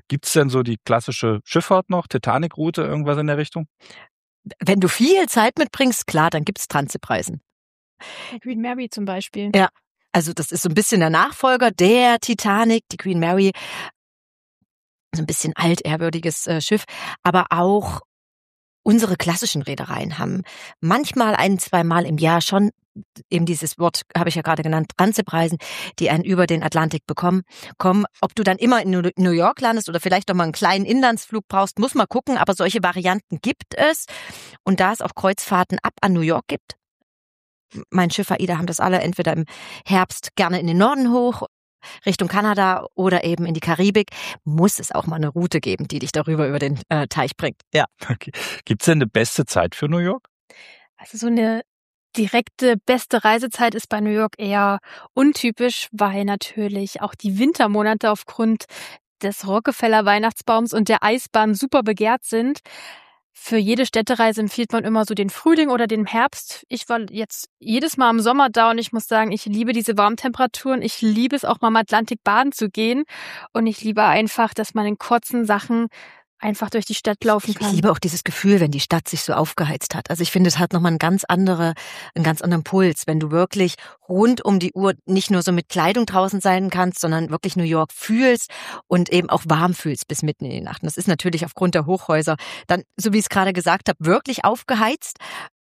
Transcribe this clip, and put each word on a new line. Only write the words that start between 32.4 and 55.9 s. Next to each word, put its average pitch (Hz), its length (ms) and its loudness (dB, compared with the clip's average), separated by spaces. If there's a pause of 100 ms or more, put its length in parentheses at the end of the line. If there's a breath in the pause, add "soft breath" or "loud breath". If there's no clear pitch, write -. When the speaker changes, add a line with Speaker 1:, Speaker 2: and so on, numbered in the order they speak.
Speaker 2:
solche 196 280 0
Varianten 180 580 -2
gibt - 340 -6
es. 311 320 0 (580 loud breath)
Und 190 160 2
da 190 120 2
es 233 100 -6
auch - 120 -8
Kreuzfahrten 185 680 0
ab - 180 -6
an 196 120 2
New 175 80 2
York 160 280 0
gibt, - 280 -8 (1120)
mein 175 200 0
Schiff 190 220 -4
aida 175 260 -2
haben 175 80 -4
das 170 140 -6
alle 185 200 2
entweder 170 320 -2
im 160 120 -2 (420 loud breath)
Herbst - 480 0
gerne 180 240 0
in 180 80 -2
den 170 120 2
Norden 240 340 4
hoch, 247 320 0 (600 loud breath)
Richtung 190 220 0
Kanada 196 680 0
oder 185 280 2
eben 170 240 -2
in 170 80 -2
die 160 60 -4
Karibik, 196 500 2 (320 loud breath)
muss 160 380 2
es - 120 -8
auch - 140 -2
mal 165 100 -4
eine 151 120 0
Route 165 320 -2
geben, 135 260 -4
die 147 140 -8
dich - 100 -6
darüber 156 380 0
über 143 100 -2
den, 143 300 -2
äh, 151 180 0
Teich - 300 -2
bringt. - 240 -6 (120)
Ja. 151 140 2 (220)
Speaker 1:
Okay. - 240 -6 (320 loud breath)
Gibt's - 220 -2
denn 160 120 6
eine 135 80 2
beste 117 400 0
Zeit 87 300 0
für 147 120 -4
New 170 100 0
York? 185 300 -4 (680 loud breath)
Speaker 3:
Also - 200 -20
so 233 120 -4
eine 226 340 0 (540)
direkte 233 600 2
beste 240 480 0
Reisezeit 226 520 2
ist - 120 -10
bei 214 120 -4
New 214 100 0
York 214 260 0
eher 202 440 0 (340 loud breath)
untypisch, 247 760 2